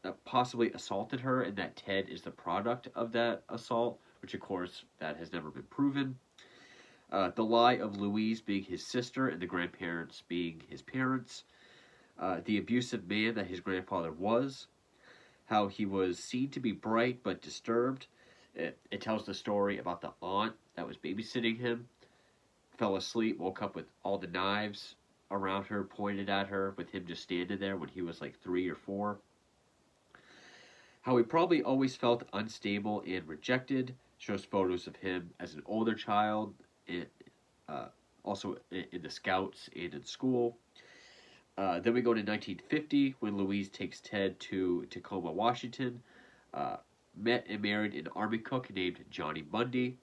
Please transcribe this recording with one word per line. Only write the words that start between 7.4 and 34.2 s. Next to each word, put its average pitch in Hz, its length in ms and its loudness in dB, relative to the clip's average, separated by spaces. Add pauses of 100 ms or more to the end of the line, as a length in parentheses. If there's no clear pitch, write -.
lie 117 300 8
of 101 240 -2
Louise 107 420 2
being 98 220 0
his 90 240 -8
sister 127 420 0
and 82 120 -4
the 90 60 -2
grandparents 87 840 -4
being 85 400 -4
his 87 140 -14
parents. 131 640 -2 (720)
Uh, 90 260 -2
the 107 140 4
abusive 117 500 0
man 107 260 2
that 101 120 -2
his 90 140 -6
grandfather 92 520 -2
was. 117 540 2 (800)
How 107 220 4
he 104 160 -2
was 92 340 2
seen 131 320 -2
to 139 100 -6
be 117 120 2
bright 117 500 2
but 90 200 -4
disturbed. 120 640 0 (480)
It, - 240 -6 (120)
it 101 120 -6
tells 110 240 -2
the 98 80 -6
story 101 440 2
about 87 220 -4
the - 120 -8 (100)
aunt 101 320 0 (200)
that 87 120 -6
was - 100 -10
babysitting 113 640 -2
him. 120 280 -2 (920)
Fell 98 180 2
asleep, 110 420 0
woke 92 240 -4
up - 140 -4
with 80 80 -8 (180)
all 98 140 2
the 95 100 -4
knives 101 680 -2 (340)
around 98 340 0
her, 101 200 -2
pointed 101 460 -2
at 98 180 2
her, 98 280 0
with 85 140 -6
him 92 160 -6
just 90 160 -8
standing 90 360 0
there 98 180 -2
when 76 140 -6
he 90 100 -8
was, 85 220 -4
like, - 180 -10
three 90 280 0
or - 60 -2
four. 101 440 -4 (1800)
How 127 160 6
he 117 40 10
probably 165 400 6
always 135 320 4
felt 120 380 4
unstable 104 760 0
and 87 220 -2
rejected. 127 680 0 (220)
Shows 98 300 -4